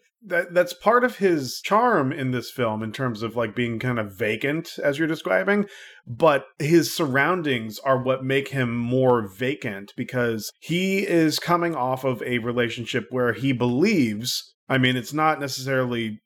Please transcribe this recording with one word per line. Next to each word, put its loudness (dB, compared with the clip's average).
That, -2
that's 2
part 4
of -2
his 2
charm 2
in -4
this -4
film -2
in -6
terms -4
of, -4
like, -2
being -2
kind -2
of -4
vacant, -2
as 0
you're 0
describing, 0
but 2
his 4
surroundings 0
are 2
what 0
make 0
him -2
more 4
vacant -6
because -2
he -2
is 2
coming 0
off -2
of -2
a -2
relationship -4
where 0
he -2
believes, 0
I 0
mean, 2
it's -8
not 0
necessarily -2